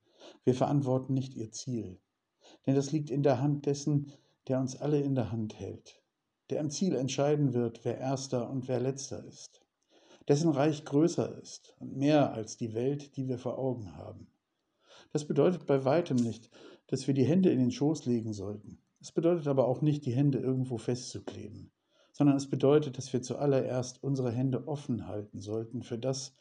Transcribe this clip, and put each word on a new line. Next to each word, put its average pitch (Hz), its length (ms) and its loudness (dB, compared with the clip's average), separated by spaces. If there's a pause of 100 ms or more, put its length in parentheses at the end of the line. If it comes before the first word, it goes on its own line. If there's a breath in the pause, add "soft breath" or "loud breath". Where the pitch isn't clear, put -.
(460 loud breath)
Wir 127 100 4
verantworten 131 580 2
nicht 131 200 -2
ihr - 180 -8
Ziel. 101 480 -8 (680 loud breath)
Denn 135 100 2
das 139 180 2
liegt 151 160 -2
in 139 140 0
der 131 180 4
Hand 143 240 2
dessen, 143 480 0 (340 loud breath)
der 131 140 0
uns 131 160 -4
alle 147 240 0
in 139 140 0
der 110 180 0
Hand 110 260 -6
hält, - 420 -12 (480)
der 135 120 -2
am 151 80 -2
Ziel 170 260 0
entscheiden 139 580 2
wird, 120 300 0
wer 120 140 -2
Erster 127 520 -4
und 131 200 -4
wer 127 100 0
Letzter 127 460 -4
ist, - 340 -20 (720 soft breath)
dessen 156 220 4
Reich 143 340 2
größer 143 560 2
ist - 380 -20
und 127 180 -12
mehr 143 340 4
als 110 240 -8
die 113 180 -6
Welt, 135 440 -4
die 131 100 -4
wir 127 100 -4
vor 120 200 -6
Augen 113 400 -6
haben. 98 300 -16 (840 loud breath)
Das 151 140 -2
bedeutet 147 400 2
bei 135 180 2
weitem 151 320 2
nicht, 117 340 0 (380 loud breath)
dass - 200 -4
wir 139 60 2
die 131 120 4
Hände 180 260 6
in 127 80 2
den 123 120 2
Schoß 151 340 -2
legen 113 260 0
sollten. 101 460 -10 (240)
Es - 100 -18
bedeutet 165 380 2
aber 131 180 4
auch 127 140 -2
nicht, 147 240 2
die 120 100 -2
Hände 139 240 2
irgendwo 127 380 -2
festzukleben, 101 920 -8 (420 soft breath)
sondern 143 240 6
es 139 120 -4
bedeutet, 139 480 4
dass - 140 -10
wir 123 100 0
zuallererst 127 800 -2
unsere 131 300 0
Hände 127 340 0
offen 123 420 -4
halten 104 340 -8
sollten 113 420 -6
für 123 140 -8
das, 131 440 -6